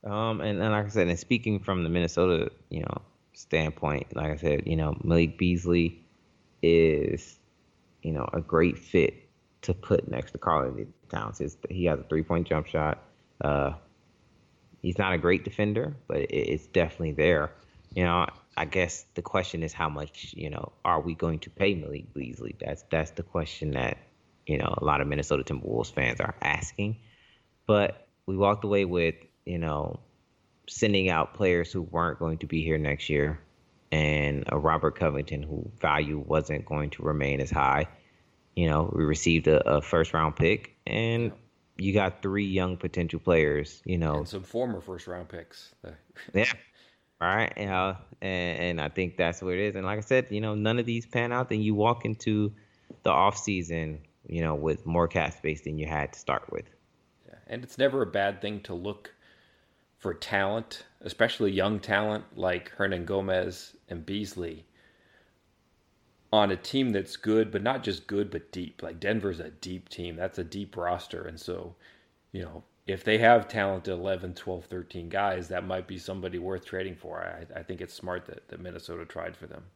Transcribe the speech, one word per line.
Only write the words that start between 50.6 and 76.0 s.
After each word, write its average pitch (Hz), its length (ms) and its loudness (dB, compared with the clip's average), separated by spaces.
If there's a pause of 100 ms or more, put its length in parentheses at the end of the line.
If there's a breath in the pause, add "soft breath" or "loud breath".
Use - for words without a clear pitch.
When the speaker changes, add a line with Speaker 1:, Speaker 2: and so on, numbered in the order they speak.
Speaker 1:
of 120 80 0
these 117 200 -4
pan 120 260 0
out. 123 160 0
Then 110 140 0
you 107 120 2
walk 117 300 2
into 107 480 0 (520 loud breath)
the - 60 4
off 92 280 4
season, 82 600 -4 (260)
you 82 160 -4
know, 80 120 0
with 76 300 -2
more 85 240 2
cap 82 240 0
space 78 300 -6
than 76 160 -6
you 76 80 -6
had 76 260 -4
to - 60 -20
start 64 340 -2
with. 50 120 -8 (640)
Speaker 2:
Yeah. - 80 -20 (120)
And 123 180 -8
it's - 140 -18
never 135 240 2
a 104 40 0
bad 98 360 -2
thing 104 220 -6
to 98 100 -8
look 95 400 -8 (840 soft breath)
for 95 140 -6
talent, 101 720 -2 (160)
especially 113 520 2
young 98 280 2
talent 107 440 0 (120)
like 90 340 -2
Hernan 95 360 -2
Gomez 92 680 -2 (140)
and 85 160 -10
Beasley, 87 640 -8 (1700 soft breath)
on 104 180 6
a 92 60 0
team 131 340 0
that's 98 260 -2
good, 110 340 2
but 98 120 -4
not 123 200 -2
just 98 240 -6
good, 101 240 -2
but - 220 -10
deep. 90 300 -12
Like, 82 180 -12
Denver's 98 400 -2
a 78 100 -10
deep 92 380 -12
team. 87 280 -10
That's 90 220 -6
a 90 60 -4
deep 98 320 -10
roster. 87 460 -6
And 80 180 -12
so, 87 340 -10 (580 soft breath)
you 92 100 -8
know, 80 200 -14 (240)
if 95 160 -4
they 110 160 4
have 113 300 8
talented 98 460 -2
eleven, 90 400 -4
twelve, 92 320 -8
thirteen 87 420 -10
guys, 92 400 -2
that 90 180 -6
might 92 220 -6
be 92 100 -10
somebody 92 400 -8